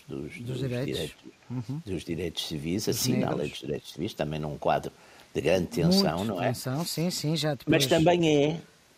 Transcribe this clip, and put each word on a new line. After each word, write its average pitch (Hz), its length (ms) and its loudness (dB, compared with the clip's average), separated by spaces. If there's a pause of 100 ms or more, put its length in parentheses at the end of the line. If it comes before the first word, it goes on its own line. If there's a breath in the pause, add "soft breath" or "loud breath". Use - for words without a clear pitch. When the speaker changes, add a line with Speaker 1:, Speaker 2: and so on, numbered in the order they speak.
Speaker 1:
dos, 69 300 -8
Speaker 2:
Dos - 100 -10
Speaker 1:
dos 127 120 -6
Speaker 2:
direitos. 123 260 -4
Speaker 1:
direitos, 147 300 -6 (340)
Speaker 2:
Uhum. 127 360 -6
Speaker 1:
dos 82 200 -6
direitos 85 420 -4
civis, 82 380 -4
Speaker 2:
Dos - 120 0
Speaker 1:
assina 123 300 2
a - 40 0
lei 64 80 0
Speaker 2:
negros. 73 120 -2
Speaker 1:
dos - 80 -12
direitos 67 320 -8
civis, 78 220 -6
também 76 260 -4
num 76 180 -6
quadro 76 320 0 (440 loud breath)
de 78 80 -2
grande 87 260 2
tensão, 156 520 2
Speaker 2:
Muito 107 140 -2
Speaker 1:
não 87 80 -4
é? 95 60 0
Speaker 2:
tensão, 131 380 -4
sim, 165 260 -2
sim, 151 240 -2
já 147 220 -2 (100)
Speaker 1:
Mas 156 180 4
Speaker 2:
depois. - 20 2
Speaker 1:
também 160 580 6
é, 160 160 0 (360)